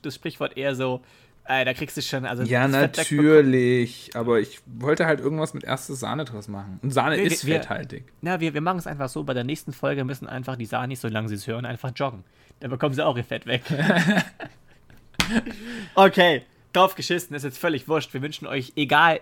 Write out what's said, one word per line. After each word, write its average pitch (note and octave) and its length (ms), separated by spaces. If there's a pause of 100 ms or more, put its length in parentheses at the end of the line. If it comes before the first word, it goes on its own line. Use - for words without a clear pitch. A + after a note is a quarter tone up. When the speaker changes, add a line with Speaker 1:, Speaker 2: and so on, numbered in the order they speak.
Speaker 1:
das C#3+ 120
Sprichwort - 420
eher C3+ 200
so, B2+ 240 (440)
äh, C3 200
da B2+ 100
kriegst C#3+ 220
du C#3+ 60
schon, C3 240
also B2 180
Speaker 2:
Ja, B2 240
Speaker 1:
das C3+ 80
Fett C#3 220
wegbekommen. D3+ 360
Speaker 2:
natürlich, B2+ 800
aber A#2 240
ich - 280
wollte C3+ 400
halt D3+ 120
irgendwas D3+ 340
mit C#3+ 120
erste C3+ 320
Sahne B2+ 280
draus G#2+ 220
machen. G2 340
Und C3 120
Sahne C#3+ 240
Speaker 1:
Nee, - 80
Speaker 2:
ist E3 200
Speaker 1:
wir, D3 100
wir D#3+ 60
Speaker 2:
fetthaltig. - 440 (160)
Speaker 1:
Na, F3+ 180
wir, D#3+ 160
wir D3 60
machen's F3 260
einfach C#3+ 220
so: D3+ 160
bei C#3 100
der B2 80
nächsten D3 300
Folge C#3 320
müssen B2+ 240
einfach C3 260
die A#2+ 120
Sahnis, B2 340
solange A2 280
sie G#2 60
es G2+ 140
hören, A#2+ 180
einfach A#2+ 300
joggen. B2+ 260 (380)
Dann C3 100
bekommen C3+ 240
sie B2+ 100
auch C#3 120
ihr A#2+ 80
Fett - 220
weg. A#2+ 220
Speaker 2:
<laughs> - 40 (2250)
Speaker 1:
Okay, F3+ 480 (300)
drauf F#3 220
geschissen, E3 420
ist C#3 60
jetzt C3+ 160
völlig D#3+ 280
wurscht. D3+ 280
Wir C3+ 80
wünschen D3+ 240
euch, C3 300
egal D3+ 460